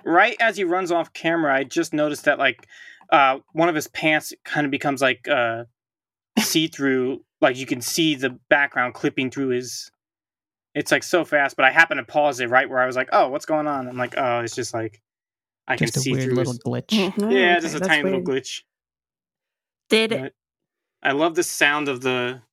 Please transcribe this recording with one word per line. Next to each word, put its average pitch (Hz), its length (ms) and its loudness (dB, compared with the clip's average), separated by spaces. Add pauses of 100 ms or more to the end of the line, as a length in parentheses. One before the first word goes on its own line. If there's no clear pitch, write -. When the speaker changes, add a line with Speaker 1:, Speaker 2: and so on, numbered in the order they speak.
Speaker 1:
right 196 340 4
as 226 160 0
he 190 80 -4
runs 180 280 -2
off 170 220 -2
camera, 165 400 0
I 135 120 2
just 160 280 -4
noticed 151 320 -2
that, 143 140 4
like, 131 260 0 (460)
uh, 139 280 6 (120)
one 160 160 2
of 165 80 0
his 151 140 -4
pants 156 420 -2 (140)
kind 151 180 -2
of 139 80 -2
becomes, 139 300 -2
like, 127 260 0
uh, 120 380 -2 (760)
see-through, 135 840 0 (160)
like, 131 160 4
you 131 80 -8
can 127 160 -4
see 160 340 0
the 131 160 -2 (180)
background 135 440 -2
clipping 139 380 -4
through 135 180 -4
his, 123 420 -8 (840)
it's, 151 160 -6
like, 143 100 4
so 165 240 0
fast, 143 300 0
but 135 100 4
I 131 60 6
happened 156 260 4
to 120 80 -6
pause 147 340 0
it 120 100 -2
right 127 200 4
where 131 100 0
I 127 60 4
was 127 100 -2
like, 127 160 -2
"Oh, 143 180 4
what's 143 180 -6
going 151 180 0
on?" 135 220 -4
I'm 123 100 -10
like, 123 180 -4
"Oh, 120 260 0
it's 117 120 -6
just, 120 180 -6
like, 113 300 -8 (640)
I 131 80 -2
can 156 120 0
Speaker 2:
Just - 100 -4
a - 40 0
Speaker 1:
see 131 100 -2
Speaker 2:
weird 131 140 -2
Speaker 1:
through 127 100 0
Speaker 2:
little 123 180 0
Speaker 1:
his," 120 60 -12
Speaker 2:
glitch. 123 340 -4 (300)
Speaker 3:
Oh, 220 80 0
Speaker 1:
yeah, 185 220 4
Speaker 3:
okay, 175 80 2
Speaker 1:
just 156 140 -4
a 151 40 -6
Speaker 3:
that's - 80 -2
Speaker 1:
tiny 151 160 2
little 131 200 -2
Speaker 3:
weird. 131 200 -2
Speaker 1:
glitch. - 180 -12 (1300)
Speaker 4:
Did 220 220 2
Speaker 1:
But 135 220 -6 (680)
I 143 120 2
love 160 220 0
the 170 80 2
sound 147 440 0
of 123 140 -4
the, 127 400 -2 (120)